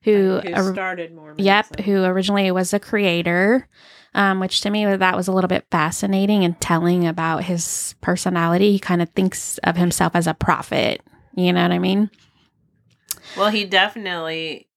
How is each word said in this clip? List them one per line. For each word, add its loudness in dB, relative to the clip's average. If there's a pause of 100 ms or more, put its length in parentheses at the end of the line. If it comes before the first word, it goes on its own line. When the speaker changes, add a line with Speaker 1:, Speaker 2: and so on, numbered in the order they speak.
Speaker 1:
who 2
Speaker 2:
Who -8
Speaker 1:
or-, -2
Speaker 2:
started -8
Mormonism. -6
Speaker 1:
Yep, 0
who 2
originally 0
was -2
a 0
creator, 0 (460)
um, 0
which -4
to -4
me, 0
that 2
was -2
a -2
little 2
bit -2
fascinating 0
and 0
telling 2
about -2
his -6
personality. 2
He 2
kind 0
of -2
thinks -2
of 0
himself 0
as 2
a 0
prophet. -2 (320)
You 2
know 2
what 2
I 0
mean? 0 (1300)
Speaker 2:
Well, 2
he -2
definitely -2